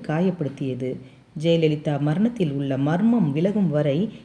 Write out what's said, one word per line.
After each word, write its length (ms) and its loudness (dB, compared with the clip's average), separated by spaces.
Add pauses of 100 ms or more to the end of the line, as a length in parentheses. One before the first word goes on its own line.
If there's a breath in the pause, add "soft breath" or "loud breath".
காயப்படுத்தியது. 880 -4 (460 loud breath)
ஜெயலலிதா 640 2
மரணத்தில் 540 0
உள்ள 240 -2
மர்மம் 540 2
விலகும் 380 2
வரை 280 2 (260 loud breath)